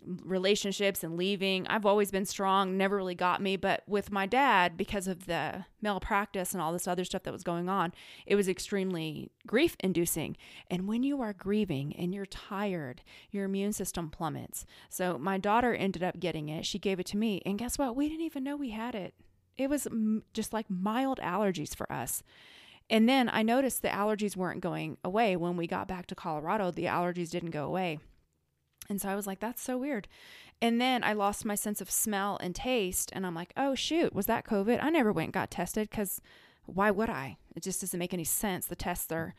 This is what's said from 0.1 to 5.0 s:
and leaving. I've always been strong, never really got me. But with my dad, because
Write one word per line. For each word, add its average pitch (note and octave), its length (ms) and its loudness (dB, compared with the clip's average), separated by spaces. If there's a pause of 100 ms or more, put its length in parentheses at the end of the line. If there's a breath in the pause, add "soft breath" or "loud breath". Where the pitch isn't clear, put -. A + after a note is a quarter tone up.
and E3 120 -4
leaving. F#3+ 520 0
I've G#3 180 2
always G3+ 240 6
been G3 140 0
strong, F#3+ 520 2
never G3 200 4
really F#3 180 -2
got F3+ 260 2
me. F#3+ 160 2
But F#3+ 300 2
with G3+ 240 0
my G3 160 2
dad, G3 500 6
because G3 300 -2